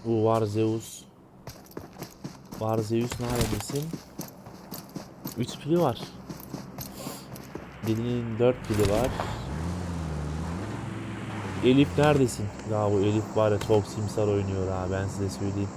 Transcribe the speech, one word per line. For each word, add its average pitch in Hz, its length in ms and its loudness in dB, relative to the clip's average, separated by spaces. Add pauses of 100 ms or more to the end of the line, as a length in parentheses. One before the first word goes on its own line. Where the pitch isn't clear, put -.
Bu 113 200 2
var 113 180 6
Zeus. 110 600 0 (1600)
Var 110 180 2
Zeus, 113 320 2 (100)
neredesin? 120 640 0 (1500)
Üç 120 200 -4
pili 160 220 2
var. 135 200 2 (1900)
Dilinin 117 520 0
dört 123 300 4
pili 104 240 4
var. 117 160 4 (2500)
Elif 135 340 6
neredesin? 143 480 4 (260)
Ya 107 200 4
bu 104 80 6
Elif 104 360 2
var 110 160 6
ya, 98 80 2
çok 107 260 4
simsar 107 420 0
oynuyor 98 400 2
ha, 92 240 -2
ben 95 140 0
size 98 240 -2
söyleyeyim. 98 460 -2